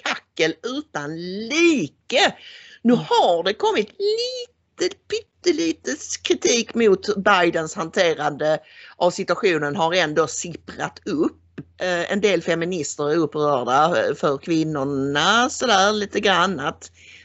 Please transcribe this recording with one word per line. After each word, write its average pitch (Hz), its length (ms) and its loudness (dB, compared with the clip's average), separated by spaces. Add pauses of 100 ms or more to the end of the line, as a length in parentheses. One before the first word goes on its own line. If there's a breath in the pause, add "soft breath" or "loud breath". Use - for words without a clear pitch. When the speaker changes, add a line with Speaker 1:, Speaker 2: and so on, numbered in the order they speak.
Speaker 1:
kackel - 580 -2
utan 160 540 -8 (320)
like. 294 840 0 (480 loud breath)
Nu 233 100 4
Speaker 2:
Mm. - 160 2
Speaker 1:
har 226 340 4
det 190 120 0
kommit 381 340 0 (100)
lite, 466 960 -4 (120)
pyttelite 330 840 -4 (320)
kritik - 520 0
mot 208 420 2
Bidens 175 580 2
hanterande 151 840 0 (380 loud breath)
av 180 140 2
situationen 170 680 0
har 165 180 0
ändå 160 320 2
sipprat - 800 -6
upp. 180 300 -2 (440)
Eh, 175 320 -2
en 202 80 -2
del 185 220 2
feminister 165 680 -2
är 160 60 2
upprörda, 143 920 2
eh, - 60 0
för 143 240 0
kvinnorna 156 1120 0
sådär 208 420 2
lite 208 280 -4
grann 190 400 2
att 151 300 -8 (340 loud breath)